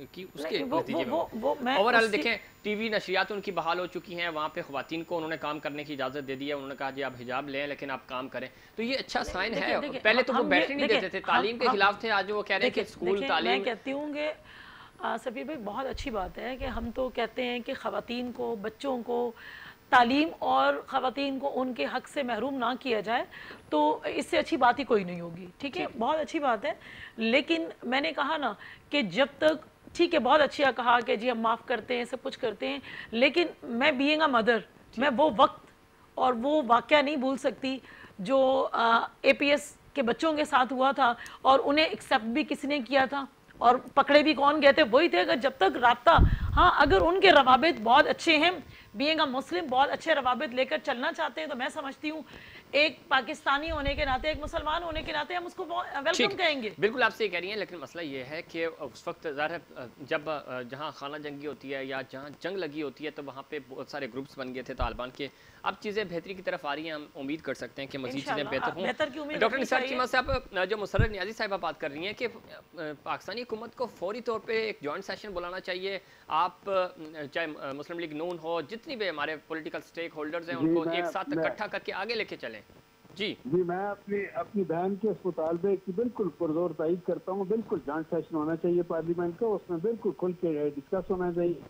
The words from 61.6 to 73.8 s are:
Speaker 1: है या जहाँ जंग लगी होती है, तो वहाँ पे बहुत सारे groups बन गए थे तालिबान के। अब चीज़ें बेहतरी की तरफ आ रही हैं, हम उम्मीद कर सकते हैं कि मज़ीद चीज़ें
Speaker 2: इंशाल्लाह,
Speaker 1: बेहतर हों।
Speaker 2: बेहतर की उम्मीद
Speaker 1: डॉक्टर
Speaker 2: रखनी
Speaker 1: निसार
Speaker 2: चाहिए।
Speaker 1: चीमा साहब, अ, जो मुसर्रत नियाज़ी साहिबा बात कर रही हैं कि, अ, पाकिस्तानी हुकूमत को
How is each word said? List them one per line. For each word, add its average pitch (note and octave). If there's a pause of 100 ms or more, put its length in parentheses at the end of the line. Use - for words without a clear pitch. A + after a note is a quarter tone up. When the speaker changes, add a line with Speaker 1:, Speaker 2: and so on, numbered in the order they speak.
Speaker 1:
है C3+
या C3+
जहाँ C#3 (120)
जंग F#3
लगी D#3
होती C#3+
है, D3+
तो D3
वहाँ C#3
पे D3+
बहुत C3
सारे C#3
groups C3+
बन B2+
गए B2+
थे C3
तालिबान B2
के। C#3 (340)
अब F#3+
चीज़ें G#3
बेहतरी E3+
की F#3
तरफ F3+
आ C#3+
रही D#3
हैं, D#3+
हम D3+
उम्मीद D3
कर -
सकते C3+
हैं C3+
कि C#3+
मज़ीद B2+
चीज़ें C#3
Speaker 2:
इंशाल्लाह, D3+
Speaker 1:
बेहतर C3+
हों। E3
Speaker 2:
बेहतर C#4
की C4+
उम्मीद D4
Speaker 1:
डॉक्टर A3+
Speaker 2:
रखनी C4
Speaker 1:
निसार B3+
Speaker 2:
चाहिए। C4
Speaker 1:
चीमा B3
साहब, B3+
अ, G3+
जो G3
मुसर्रत G#3+
नियाज़ी G3+
साहिबा G#3
बात E3+
कर D#3
रही D#3
हैं G#3+
कि, B3+
अ, A3 (460)
पाकिस्तानी D#3
हुकूमत A3+
को B3